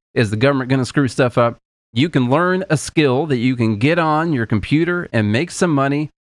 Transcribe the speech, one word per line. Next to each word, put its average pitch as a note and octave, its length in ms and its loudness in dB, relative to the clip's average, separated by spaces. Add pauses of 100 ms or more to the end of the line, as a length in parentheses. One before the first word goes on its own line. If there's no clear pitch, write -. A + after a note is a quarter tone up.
(140)
Is A2 180 0
the A2 40 -2
government C3 320 0
gonna C3+ 160 0
screw C#3 220 0
stuff B2 320 0
up? A#2 200 0 (340)
You C3 160 0
can C3 200 0
learn F3+ 400 0
a D#3 80 2
skill C#3+ 500 0
that C#3+ 100 0
you B2+ 180 0
can A2+ 240 0
get D3+ 220 0
on D#3+ 320 0
your A#2+ 140 -2
computer E3 680 -2
and G#2+ 180 0
make C3+ 220 -2
some F3 200 0
money C#3+ 380 0 (100)